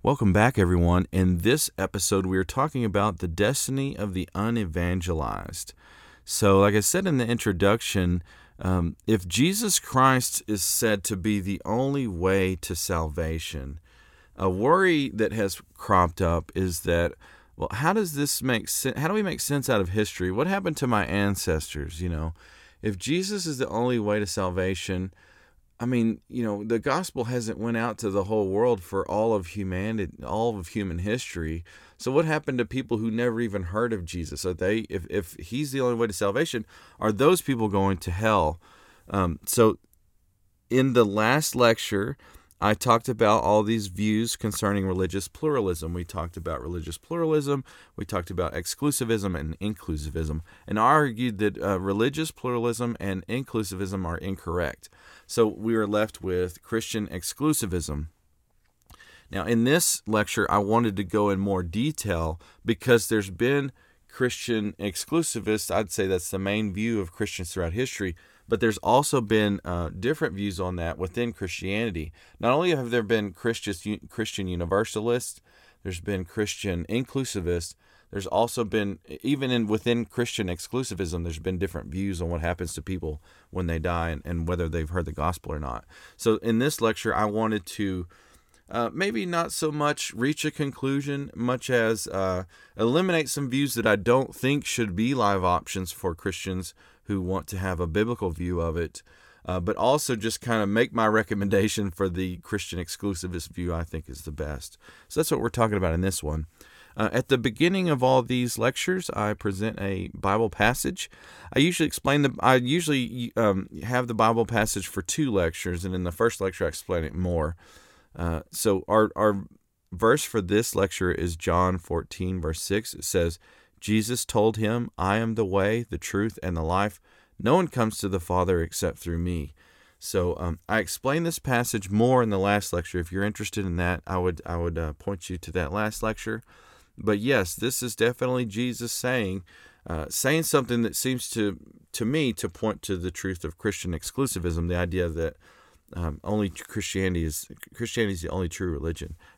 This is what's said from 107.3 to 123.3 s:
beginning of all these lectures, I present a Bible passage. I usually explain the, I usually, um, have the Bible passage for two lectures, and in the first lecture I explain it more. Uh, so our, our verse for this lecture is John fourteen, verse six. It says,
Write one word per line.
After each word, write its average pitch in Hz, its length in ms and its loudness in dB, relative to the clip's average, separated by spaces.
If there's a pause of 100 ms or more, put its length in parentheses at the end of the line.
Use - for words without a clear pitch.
beginning 170 520 0
of 135 120 2
all 131 200 6
these 123 360 -2
lectures, 151 520 0
I 107 240 -2
present 104 480 -4
a 95 320 -4
Bible 104 360 0
passage. - 600 0 (400)
I 127 80 2
usually 165 280 4
explain 143 340 2
the, 135 180 2
I 131 160 6
usually, 127 800 0
um, 101 320 2 (160)
have 123 240 0
the 120 60 -4
Bible 113 320 4
passage 107 420 0
for - 140 -4
two 143 280 -2
lectures, 90 540 0
and 92 100 -4
in 92 120 -2
the 85 60 -2
first 113 280 2
lecture 95 240 -2
I 80 60 0
explain 82 340 -4
it 62 100 -6
more. 85 440 0 (580)
Uh, 85 360 -4
so 98 360 2
our, 107 300 4
our 101 260 2 (480)
verse 113 320 4
for - 160 -2
this 101 340 2
lecture 95 380 0
is 85 240 -2
John 90 440 2
fourteen, 90 600 -4
verse 80 220 -4
six. 104 320 -2
It - 100 -12
says, 85 360 0 (400)